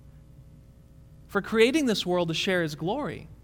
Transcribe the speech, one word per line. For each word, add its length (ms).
for 160
creating 440
this 200
world 220
to 60
share 280
his 120
glory, 540